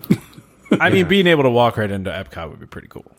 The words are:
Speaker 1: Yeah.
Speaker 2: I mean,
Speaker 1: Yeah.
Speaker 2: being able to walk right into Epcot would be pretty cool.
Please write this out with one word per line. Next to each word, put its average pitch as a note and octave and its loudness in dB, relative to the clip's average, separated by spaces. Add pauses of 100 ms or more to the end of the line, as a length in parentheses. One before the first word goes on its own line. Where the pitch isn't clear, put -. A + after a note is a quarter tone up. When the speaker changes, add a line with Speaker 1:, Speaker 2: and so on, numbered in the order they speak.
Speaker 1:
Yeah. - 2 (640)
Speaker 2:
I F3 2
mean, G3 4
Speaker 1:
Yeah. F#3 4
Speaker 2:
being F#3 2
able D3+ 4
to C3 2
walk A#2+ 2
right G#2+ -2
into F#2+ -8
Epcot E2+ -10
would D#2 -18
be E2 -20
pretty - -20
cool. - -20